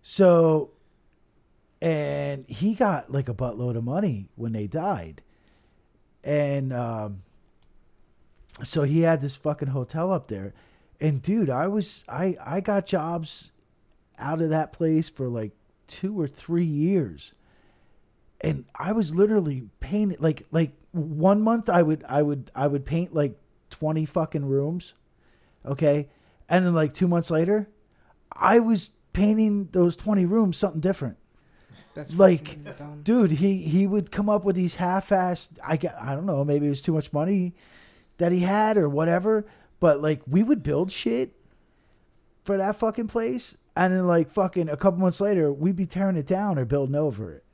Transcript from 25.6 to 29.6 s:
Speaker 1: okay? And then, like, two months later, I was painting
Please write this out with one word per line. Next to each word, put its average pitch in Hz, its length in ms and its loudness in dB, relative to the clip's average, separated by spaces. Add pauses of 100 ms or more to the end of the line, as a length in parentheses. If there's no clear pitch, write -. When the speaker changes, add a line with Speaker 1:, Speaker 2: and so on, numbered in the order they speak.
Speaker 1:
okay? 143 420 0 (400)
And 180 180 4
then, 175 80 2
like, 156 200 2
two 185 140 0
months 170 220 0
later, 185 380 0 (640)
I 220 280 4
was 226 320 0 (200)
painting 208 640 2